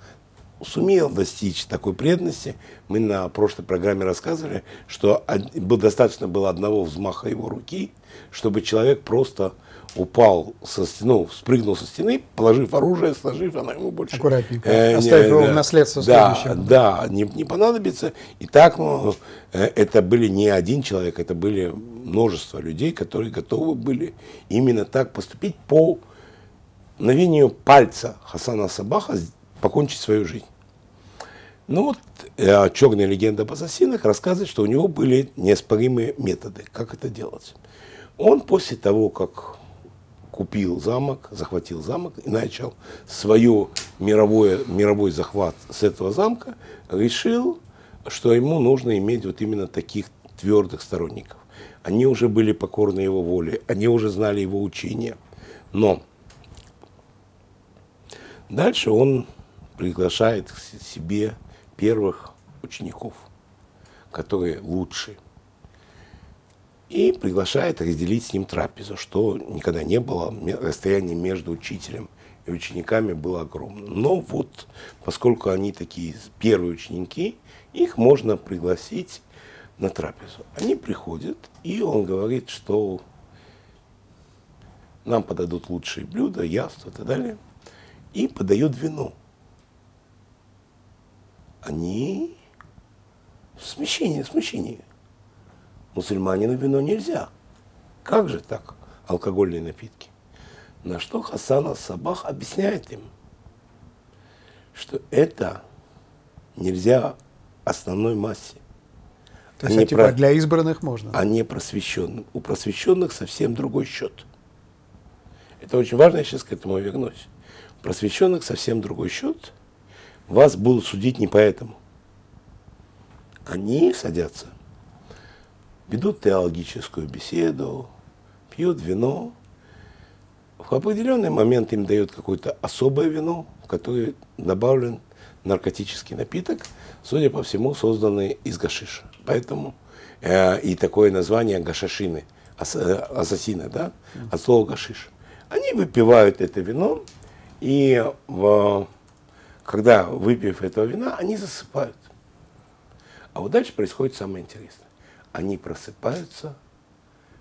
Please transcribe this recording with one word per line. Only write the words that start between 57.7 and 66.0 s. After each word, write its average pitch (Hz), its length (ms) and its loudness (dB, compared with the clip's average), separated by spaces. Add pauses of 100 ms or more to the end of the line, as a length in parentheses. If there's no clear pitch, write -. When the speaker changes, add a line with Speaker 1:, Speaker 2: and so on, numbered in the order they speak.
Speaker 1:
дальше 180 420 0
он 127 360 2 (500)
приглашает 90 760 -2
к - 60 -20
с-, - 220 -20
себе 104 540 -6 (420)
первых 104 560 -2 (300)
учеников, - 500 -14 (1000)
которые 85 500 -4
лучше, 92 580 -8 (1700)